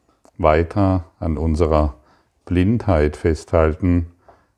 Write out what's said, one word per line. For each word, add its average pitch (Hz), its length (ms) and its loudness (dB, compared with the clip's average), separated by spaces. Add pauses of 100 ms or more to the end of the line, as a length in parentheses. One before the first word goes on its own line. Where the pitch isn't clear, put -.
(380)
weiter 87 680 0 (140)
an 80 180 -4
unserer 78 600 0 (500)
Blindheit 90 720 0
festhalten, 85 960 0 (460)